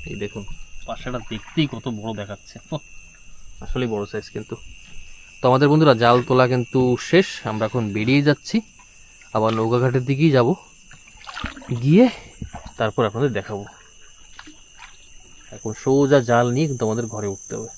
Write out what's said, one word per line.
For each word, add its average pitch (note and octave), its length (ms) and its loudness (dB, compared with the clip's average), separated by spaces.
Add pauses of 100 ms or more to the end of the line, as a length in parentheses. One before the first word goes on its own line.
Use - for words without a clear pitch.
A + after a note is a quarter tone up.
এই - 100 -12
দেখুন, G#2 280 -10 (420)
পাশাটা B2 340 -8 (100)
দেখতেই C#3 380 -4
কত A#2 200 -10
বড় A2 300 -8
দেখাচ্ছে। G2+ 380 -14 (160)
ওহ, D#3 100 -8 (800)
আসলেই B2+ 320 -4
বড় G2+ 120 -4
সাইজ G#2 240 -10
কিন্তু। - 260 -10 (840)
তো - 80 -4
আমাদের C3 220 4
বন্ধুরা, D#3 240 6
জাল A#2+ 300 4
তোলা B2+ 240 4
কিন্তু B2+ 320 -2 (300)
শেষ, F#3 180 4 (180)
আমরা A2 200 -4
এখন A#2 180 -2 (100)
বেরিয়ে B2 280 2
যাচ্ছি, D3 360 0 (760)
আবার A2 200 2
নৌকাঘাটের B2 520 2
দিকেই C#3 260 2
যাব, B2 160 6 (1300)
গিয়ে E3 240 8 (720)
তারপর A2+ 280 -2
আপনাদের A#2 280 -2
দেখাবো। G2+ 300 -6 (1900)
এখন A2 220 -10
সোজা C#3 460 4
জাল A#2+ 320 2
নিয়ে D3 160 0
কিন্তু B2+ 180 -4
আমাদের A2 220 -2
ঘরে G#2+ 200 -6
উঠতে - 280 -10
হবে A2+ 220 -10